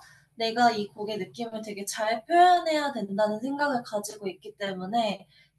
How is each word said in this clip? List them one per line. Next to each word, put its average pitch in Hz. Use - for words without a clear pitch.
내가 226
이 208
곡의 208
느낌을 220
되게 202
잘 226
표현해야 339
된다는 208
생각을 277
가지고 202
있기 -
때문에 196